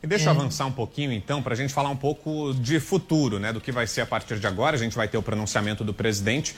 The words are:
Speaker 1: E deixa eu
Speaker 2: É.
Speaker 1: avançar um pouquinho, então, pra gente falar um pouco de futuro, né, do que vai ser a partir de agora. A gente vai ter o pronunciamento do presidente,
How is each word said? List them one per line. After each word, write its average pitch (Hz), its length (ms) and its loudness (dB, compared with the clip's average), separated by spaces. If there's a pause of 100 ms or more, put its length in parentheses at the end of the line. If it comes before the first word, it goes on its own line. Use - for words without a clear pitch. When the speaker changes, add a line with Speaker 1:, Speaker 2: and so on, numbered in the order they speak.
Speaker 1:
E 156 60 -6
deixa 165 220 4
eu - 0 -
Speaker 2:
É. - 20 8
Speaker 1:
avançar 143 340 2
um 131 60 -2
pouquinho, 131 400 -2
então, 123 320 -2
pra 127 120 -2
gente 135 180 -2
falar 143 160 2
um 139 80 -2
pouco 147 560 -2
de 131 260 2
futuro, 147 580 2
né, 104 140 -2
do 110 80 -4
que - 100 -8
vai 120 160 0
ser - 140 -4
a 117 60 0
partir 110 340 -2
de 104 80 0
agora. 123 300 2
A - 20 2
gente 113 160 -2
vai 110 140 0
ter 117 80 -2
o 107 40 2
pronunciamento 107 640 -2
do 104 100 -4
presidente, 107 640 0